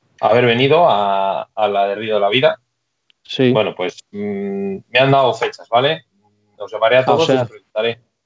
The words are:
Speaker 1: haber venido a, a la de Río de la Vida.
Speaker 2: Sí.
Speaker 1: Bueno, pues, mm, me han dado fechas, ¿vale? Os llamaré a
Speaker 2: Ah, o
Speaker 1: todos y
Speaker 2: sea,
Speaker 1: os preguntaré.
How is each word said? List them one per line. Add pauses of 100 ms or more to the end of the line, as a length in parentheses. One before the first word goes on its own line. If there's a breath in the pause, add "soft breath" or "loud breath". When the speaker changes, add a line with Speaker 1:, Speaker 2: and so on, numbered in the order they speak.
(200)
Speaker 1:
haber
venido
a, (120)
a
la
de
Río
de
la
Vida. (640)
Speaker 2:
Sí.
Speaker 1:
Bueno,
pues, (140)
mm, (140)
me
han
dado
fechas,
¿vale? (520)
Os
llamaré
a
Speaker 2:
Ah,
o
Speaker 1:
todos
y
Speaker 2:
sea,
Speaker 1:
os
preguntaré. (260)